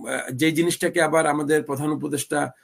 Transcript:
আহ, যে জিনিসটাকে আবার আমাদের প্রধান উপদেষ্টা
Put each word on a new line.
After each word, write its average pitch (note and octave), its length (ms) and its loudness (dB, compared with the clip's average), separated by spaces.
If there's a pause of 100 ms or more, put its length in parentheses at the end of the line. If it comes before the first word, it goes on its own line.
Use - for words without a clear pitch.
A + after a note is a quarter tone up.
আহ, C3+ 260 -6
যে D#3+ 160 2
জিনিসটাকে E3+ 500 0
আবার D#3 260 4
আমাদের D3 360 2
প্রধান D3 280 -2
উপদেষ্টা C#3+ 600 -4 (120)